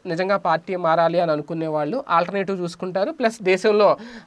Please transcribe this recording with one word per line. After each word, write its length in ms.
నిజంగా 320
పార్టీ 380
మారాలి 440
అని 120
అనుకునే 360
వాళ్ళు 420
ఆల్టర్నేటివ్ 520
చూసుకుంటారు. 500
ప్లస్ 320
దేశంలో, 540